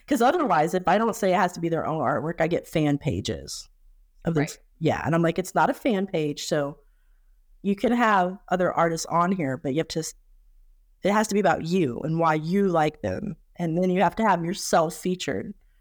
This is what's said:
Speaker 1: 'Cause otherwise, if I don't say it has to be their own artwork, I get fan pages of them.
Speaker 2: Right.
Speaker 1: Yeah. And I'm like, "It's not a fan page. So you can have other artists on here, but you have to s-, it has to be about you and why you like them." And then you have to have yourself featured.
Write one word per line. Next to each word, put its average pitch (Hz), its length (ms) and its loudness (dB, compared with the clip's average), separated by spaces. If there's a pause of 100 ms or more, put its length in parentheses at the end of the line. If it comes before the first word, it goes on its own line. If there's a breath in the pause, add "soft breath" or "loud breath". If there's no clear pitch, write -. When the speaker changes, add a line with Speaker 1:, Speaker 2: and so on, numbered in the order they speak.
Speaker 1:
'Cause 233 160 0
otherwise, 208 520 2
if 185 120 0
I 185 120 4
don't 220 180 0
say 190 160 0
it 175 40 2
has 180 160 2
to 170 80 -12
be 165 80 -2
their 160 180 -2
own 156 140 -2
artwork, 139 400 -2
I 160 60 2
get 170 200 -2
fan 147 320 0
pages 85 720 -6 (560)
of 170 100 -2
them. 147 80 2
Speaker 2:
Right. - 160 -6 (220)
Speaker 1:
Yeah. 127 240 0
And 151 100 0
I'm 165 80 4
like, 165 160 0
"It's 180 160 -6
not - 160 2
a 294 40 0
fan 196 320 -2
page. 151 400 -4
So 147 320 -2 (840)
you 196 140 0
can 240 160 0
have 202 460 2 (120)
other 180 220 2
artists 165 340 0
on 175 260 2
here, 139 240 -2
but 139 160 -4
you 147 60 0
have 165 100 -2
to 165 120 -4
s-, - 140 -8 (880)
it 190 100 2
has 214 160 2
to 196 60 -4
be 208 60 2
about 185 240 2
you 165 400 0
and 160 140 -2
why 160 160 4
you 180 340 0
like 156 340 0
them." - 340 -4 (200)
And 165 220 -2
then 185 120 2
you 185 120 2
have 175 140 2
to 220 80 -2
have 175 200 2
yourself 175 500 0
featured. 185 600 -6 (260)